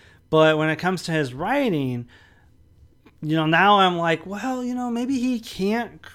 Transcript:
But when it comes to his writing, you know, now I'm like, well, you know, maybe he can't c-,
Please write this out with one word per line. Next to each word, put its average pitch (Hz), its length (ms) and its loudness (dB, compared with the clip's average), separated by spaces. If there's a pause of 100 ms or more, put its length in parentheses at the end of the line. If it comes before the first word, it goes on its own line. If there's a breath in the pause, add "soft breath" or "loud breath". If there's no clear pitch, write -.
(280 soft breath)
But 156 300 6
when 156 100 0
it 156 80 0
comes 180 280 -2
to 170 80 -6
his 147 200 -2
writing, 151 760 -2 (1160 soft breath)
you 156 140 -2
know, 160 100 0
now 185 320 6
I'm 180 180 4
like, 165 300 -2
well, 247 380 -6
you 247 100 -6
know, 247 160 -6
maybe 247 280 -4
he 247 220 -2
can't 202 640 -4
c-, - 100 -20